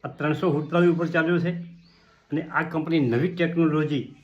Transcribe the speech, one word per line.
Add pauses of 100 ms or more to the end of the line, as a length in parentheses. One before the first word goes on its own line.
આ
ત્રણસો
હુડતાળી
ઉપર
ચાલ્યો
છે (800)
અને
આ
કંપની
નવી
ટેકનોલોજી